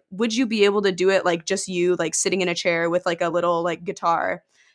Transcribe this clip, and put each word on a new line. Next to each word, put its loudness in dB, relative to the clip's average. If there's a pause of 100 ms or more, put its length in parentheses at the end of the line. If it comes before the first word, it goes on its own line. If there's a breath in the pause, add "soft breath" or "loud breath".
(120)
would -2
you 2
be 2
able 2
to 2
do 2
it, 2
like, 0
just -4
you, 2
like, -2
sitting 0
in 0
a -2
chair 0
with, 0
like, -2
a 0
little, 0
like, -4
guitar?" -2 (320 soft breath)